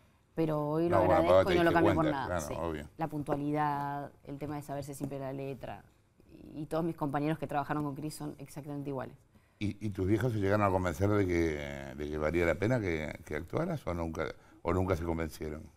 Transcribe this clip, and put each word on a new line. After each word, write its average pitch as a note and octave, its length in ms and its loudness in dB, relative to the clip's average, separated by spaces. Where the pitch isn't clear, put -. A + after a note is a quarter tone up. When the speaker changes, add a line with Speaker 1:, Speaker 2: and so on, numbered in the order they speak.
Speaker 1:
Pero D3+ 340 0
hoy E3 180 2
lo F3 120 4
Speaker 2:
No, F3+ 60 6
bueno, F3+ 100 6
Speaker 1:
agradezco F#3 340 8
Speaker 2:
te F3 60 4
Speaker 1:
y - 20 6
no E3+ 60 6
lo E3+ 80 6
Speaker 2:
diste - 20 2
Speaker 1:
cambio E3+ 220 6
por - 100 4
Speaker 2:
cuenta, D3+ 120 2
Speaker 1:
nada, B2 100 -4
Speaker 2:
claro, D2+ 80 -4
Speaker 1:
sí. D2+ 100 -6
Speaker 2:
obvio. D#2 400 -4
Speaker 1:
La D#3+ 120 -2
puntualidad, C#3+ 1000 -2
el C#3+ 140 -12
tema D3+ 180 -8
de D3 60 -8
saberse C#3+ 320 -8
siempre C#3 260 -6
la C3+ 140 -8
letra. C3+ 500 -10
Y, - 300 -14
y D#3 60 -8
todos E3 180 -2
mis E3 100 -4
compañeros D3 440 -2
que C3+ 80 -6
trabajaron D3 360 -2
con C#3+ 120 -4
Cris D3+ 200 -8
son D3+ 220 -10
exactamente C#3+ 520 -10
iguales. B2 280 -8
Speaker 2:
¿Y, G#2 280 -4
y G#2+ 40 -2
tus F#2+ 180 0
viejos A2 240 4
se G#2+ 80 -2
llegaron G2+ 260 6
a G2 40 4
convencer F#2 400 2
de G2+ 180 4
que, D2 680 -2
de D2 120 -6
que D2+ 80 -4
valía E2 280 2
la D#2+ 100 4
pena A#2+ 240 2
que, D#2+ 460 -2
que D2+ 100 -6
actuaras C#3+ 500 -4
o F2+ 80 -2
nunca, E2 400 -4
o E2+ 100 0
nunca F#2 240 4
se E2 80 -2
convencieron? D#2+ 600 -4